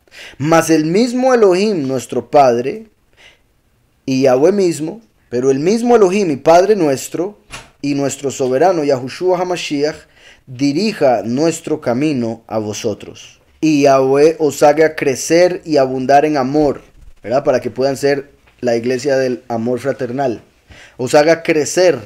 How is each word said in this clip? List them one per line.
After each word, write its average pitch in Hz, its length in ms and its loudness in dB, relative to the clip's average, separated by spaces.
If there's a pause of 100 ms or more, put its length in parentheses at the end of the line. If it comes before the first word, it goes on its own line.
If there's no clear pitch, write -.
(380)
Mas 160 320 2
el 160 160 2
mismo 247 480 0
Elohim, 196 540 2
nuestro 123 420 -6
Padre, 135 580 2 (1200)
y 131 180 -2
Yahweh 135 280 4
mismo, 185 500 -2 (280)
pero 123 200 -2
el 135 100 2
mismo 226 360 0
Elohim 196 360 2
y 135 60 -4
Padre 180 380 4
nuestro, 160 640 -4 (420)
y 143 120 -4
nuestro 139 380 -4
soberano 143 520 0
Yahushua 143 560 -2
Hamashiach, 156 560 -4 (520)
dirija 139 760 0
nuestro 151 560 -2
camino 123 680 -4
a 107 100 -6
vosotros. - 840 -8 (220)
Y 151 220 2
Yahweh 139 560 4
os 151 240 -2
haga 151 320 4
crecer 165 680 0
y 156 140 -2
abundar 131 480 2
en 151 100 -2
amor", 139 460 -2 (420)
¿verdad? 120 220 -2
Para 127 160 2
que 123 80 -6
puedan 127 260 -4
ser 139 360 -2 (280)
la 120 160 -2
iglesia 127 420 -2
del 127 300 -4
amor 117 320 -4
fraternal. 127 640 -6 (560)
"Os 123 180 -4
haga 156 260 0
crecer", 156 640 0